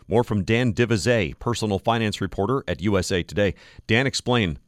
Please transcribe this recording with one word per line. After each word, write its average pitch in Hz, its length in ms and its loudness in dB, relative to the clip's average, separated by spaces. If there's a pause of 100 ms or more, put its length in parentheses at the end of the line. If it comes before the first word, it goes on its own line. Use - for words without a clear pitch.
More 113 160 2
from 101 200 -2
Dan 117 280 2
Divizet, 107 640 0
personal 110 400 -2
finance 113 420 0
reporter 98 460 -2
at 87 140 -4
U 98 180 2
S 90 140 -2
A 90 100 0
Today. 98 320 -2 (320)
Dan, 113 200 2
explain. 117 600 0